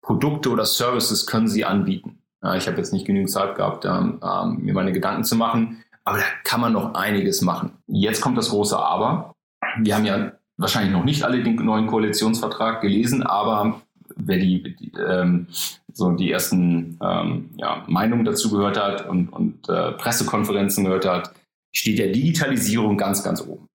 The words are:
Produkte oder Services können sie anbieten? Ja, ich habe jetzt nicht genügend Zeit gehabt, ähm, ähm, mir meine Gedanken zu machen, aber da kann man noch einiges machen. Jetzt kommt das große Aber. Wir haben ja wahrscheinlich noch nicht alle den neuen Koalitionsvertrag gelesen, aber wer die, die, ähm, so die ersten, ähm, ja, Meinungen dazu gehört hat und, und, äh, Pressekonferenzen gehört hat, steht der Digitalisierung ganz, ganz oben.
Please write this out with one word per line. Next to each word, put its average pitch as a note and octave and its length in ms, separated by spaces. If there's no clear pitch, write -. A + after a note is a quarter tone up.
Produkte C#3+ 480
oder A2 140
Services A#2+ 600
können A2+ 220
sie G#2 160
anbieten? F#2+ 540
Ja, F#2 140
ich F#2 100
habe F2+ 120
jetzt - 140
nicht F#2+ 140
genügend G2 240
Zeit G2 260
gehabt, G2 280
ähm, F2+ 380
ähm, F#2 400
mir G2 120
meine F#2+ 180
Gedanken F#2+ 320
zu A2+ 120
machen, A2+ 460
aber G#2 140
da G2 60
kann A#2+ 160
man A#2 140
noch F#2+ 200
einiges F#2+ 460
machen. F2 320
Jetzt - 340
kommt B2+ 160
das A2 140
große G#2 280
Aber. G#2 560
Wir G#2+ 160
haben G#2+ 100
ja G2+ 280
wahrscheinlich G2 340
noch F2 120
nicht D3 200
alle B2+ 180
den A2+ 140
neuen A2 300
Koalitionsvertrag A2 960
gelesen, A#2 400
aber G#2 600
wer F#2+ 220
die, F#2 240
die, - 360
ähm, F2+ 480
so F2+ 200
die F2 180
ersten, F2 720
ähm, E2+ 540
ja, - 300
Meinungen A2 380
dazu G#2+ 260
gehört G2+ 280
hat G2+ 300
und, F2+ 220
und, - 380
äh, E2+ 240
Pressekonferenzen G#2 920
gehört F#2+ 220
hat, F2+ 260
steht A2 240
der A2 100
Digitalisierung A#2 920
ganz, G2 240
ganz F2+ 180
oben. - 340